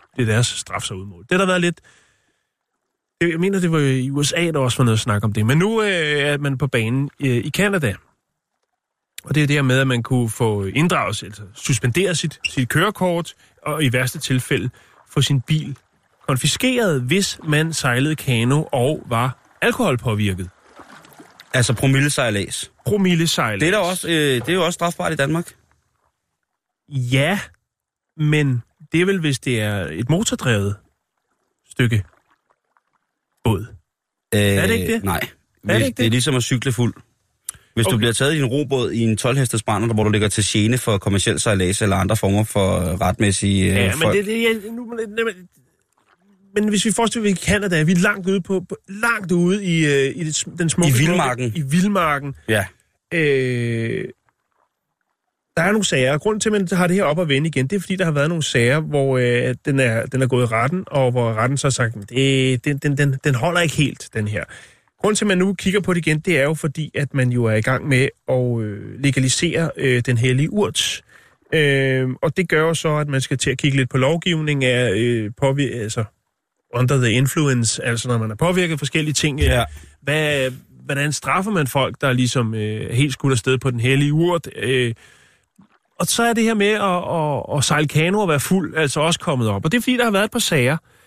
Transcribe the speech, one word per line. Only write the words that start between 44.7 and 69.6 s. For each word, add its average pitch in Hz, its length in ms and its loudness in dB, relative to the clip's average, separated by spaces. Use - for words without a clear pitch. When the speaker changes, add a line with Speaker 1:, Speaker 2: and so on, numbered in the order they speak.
Speaker 1:
nu, 240 140 -10
men, 226 280 -8
men, 202 340 -6
men 214 140 2
hvis 202 160 0
vi 220 80 2
forestiller 226 300 -2
os, - 0 -
at - 20 0
vi 208 40 2
er 208 60 4
i 202 40 0
Canada, 180 220 0
vi 165 100 4
er 185 40 4
langt 196 320 2
ude 196 120 0
på, 185 280 -2
på, - 80 -10
langt 208 440 -2
ude 180 320 2
i, 165 220 2
øh, 139 300 2
i 170 80 -6
det 151 120 -4
sm-, 156 220 -8
den 170 100 0
smukke 156 220 2
Speaker 2:
I 120 80 4
vildmarken. 131 580 0
Speaker 1:
i 160 60 -2
vildmarken. 151 720 0
Speaker 2:
Ja. 104 180 0
Speaker 1:
Øh, 123 920 0
der 165 60 2
er 196 100 2
nogle 214 120 0
sager, 131 280 2
og 151 80 0
grunden 214 200 0
til, 226 80 -2
at 214 40 2
man 196 200 0
har 180 140 2
det 175 100 2
her 202 80 2
op 151 160 2
at 170 80 0
vende 143 200 2
igen, 135 180 0
det 202 100 -2
er, 190 40 -2
fordi 185 160 -4
der 185 80 0
har 165 80 2
været 143 160 2
nogle 170 140 -2
sager, 127 380 2
hvor, 139 380 0
øh, 123 360 0
den 139 160 2
er, 113 260 0
den 131 160 -2
er 131 40 4
gået 123 160 2
i 120 40 2
retten, 139 400 -2
og 135 240 0
hvor 120 240 0
retten 127 240 0
så - 80 -2
har 135 40 2
sagt, 117 240 -2
"Det, 131 540 2
den, 143 140 -2
den, 143 200 0
den, 139 260 2
den 143 100 2
holder 170 260 0
ikke 170 160 0
helt, - 380 -2
den 107 140 -2
her." 107 160 -6
Grunden 208 160 0
til, - 80 -4
at 208 40 0
man 185 100 2
nu 190 160 2
kigger 196 260 0
på 180 140 0
det 170 120 -2
igen, 156 140 2
det 165 180 0
er 131 40 2
jo 156 120 2
fordi, 151 400 -6
at 143 200 -4
man 127 180 2
jo 120 120 2
er 110 100 2
i 107 60 2
gang 131 280 -2
med 131 200 4
at, 123 320 0
øh, 104 400 -8
legalisere, 139 760 0